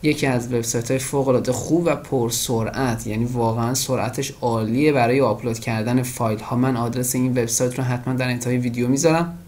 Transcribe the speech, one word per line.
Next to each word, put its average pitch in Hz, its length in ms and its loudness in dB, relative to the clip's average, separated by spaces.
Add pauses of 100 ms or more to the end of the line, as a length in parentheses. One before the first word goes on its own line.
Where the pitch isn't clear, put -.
یکی 151 240 2
از 123 260 0
وبسایت‌های 117 460 0
فوق‌العاده 127 520 0
خوب 151 340 0
و 156 100 2
پرسرعت، 117 1120 -2
یعنی 110 180 -2
واقعاً 117 480 0
سرعتش 123 680 -2
عالیه 117 500 2
برای 127 300 4
آپلود 113 380 0
کردن 120 440 0
فایل‌ها. 113 520 -2
من 127 220 2
آدرس 123 380 -2
این 127 160 2
وبسایت 123 480 0
رو 131 40 0
حتماً 123 300 -2
در 127 140 0
انتهای 123 300 0
ویدیو 120 300 0
می‌ذارم 160 500 2 (100)